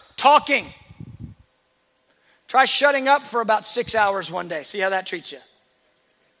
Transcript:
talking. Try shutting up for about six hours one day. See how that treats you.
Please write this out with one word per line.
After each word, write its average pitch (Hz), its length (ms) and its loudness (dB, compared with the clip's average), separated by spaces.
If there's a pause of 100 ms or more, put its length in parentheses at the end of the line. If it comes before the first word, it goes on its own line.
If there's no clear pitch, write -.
(160)
talking. 277 580 2 (1700)
Try 262 180 4
shutting 269 420 2
up 277 160 6
for 233 180 -4
about 214 240 0
six - 280 -4
hours 196 380 0
one 175 160 -6
day. 160 160 -8
See 202 160 -10
how 190 100 0
that 190 160 -2
treats - 260 -10
you. 135 80 -14 (1000)